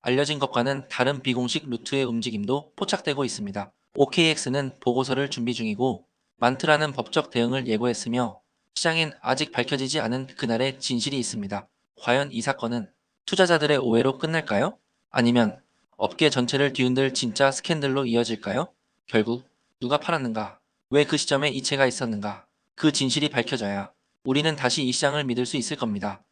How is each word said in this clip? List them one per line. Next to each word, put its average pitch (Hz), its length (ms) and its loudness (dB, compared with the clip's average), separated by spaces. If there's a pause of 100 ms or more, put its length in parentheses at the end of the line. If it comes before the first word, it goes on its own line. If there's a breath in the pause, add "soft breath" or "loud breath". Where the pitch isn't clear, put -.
알려진 143 380 0
것과는 135 500 0
다른 131 320 0
비공식 127 480 -2
루트의 131 360 -2
움직임도 117 720 -2
포착되고 151 480 -2
있습니다. 101 480 -6 (240)
오케이엑스는 143 840 2
보고서를 131 480 0
준비 120 260 -2
중이고 113 520 -2 (320)
만트라는 147 540 2
법적 135 380 -2
대응을 123 360 0
예고했으며 117 760 -2 (340)
시장엔 165 460 0
아직 131 320 -2
밝혀지지 135 480 -2
않은 127 280 -2
그날의 131 520 -2
진실이 135 380 -2
있습니다. 101 500 -6 (320)
과연 135 320 2
이 113 80 -4
사건은 117 480 -2 (380)
투자자들의 165 520 4
오해로 127 400 2
끝날까요? 156 600 0 (320)
아니면 - 500 2 (360)
업계 - 340 2
전체를 135 420 0
뒤흔들 131 400 2
진짜 131 380 2
스캔들로 139 560 -2
이어질까요? 117 640 0 (380)
결국 117 380 0 (360)
누가 131 180 0
팔았는가? 120 600 -4 (320)
왜 143 140 4
그 151 120 0
시점에 147 340 0
이체가 135 360 0
있었는가? 107 600 -4 (280)
그 156 180 2
진실이 143 380 0
밝혀져야 110 640 -4 (320)
우리는 151 320 2
다시 135 280 0
이 127 80 0
시장을 143 320 0
믿을 123 220 -2
수 127 100 -6
있을 127 200 -4
겁니다. 101 560 -6